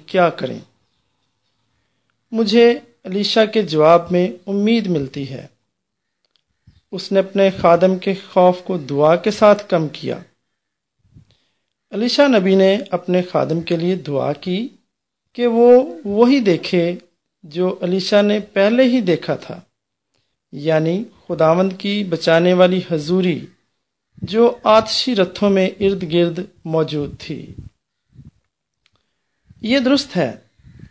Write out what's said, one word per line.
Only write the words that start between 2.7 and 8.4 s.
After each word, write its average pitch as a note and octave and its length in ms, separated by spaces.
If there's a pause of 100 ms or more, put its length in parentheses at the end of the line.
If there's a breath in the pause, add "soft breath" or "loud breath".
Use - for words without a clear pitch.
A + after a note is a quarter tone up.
علیشا G3+ 400
کے A3 180
جواب D#3+ 480
میں F3+ 180 (180)
امید G#3 400
ملتی C#3+ 440
ہے۔ C3 160 (1500)
اس F#3 200
نے G3 60
اپنے F#3+ 320
خادم F#3 480
کے F#3+ 160 (180)
خوف F3+ 320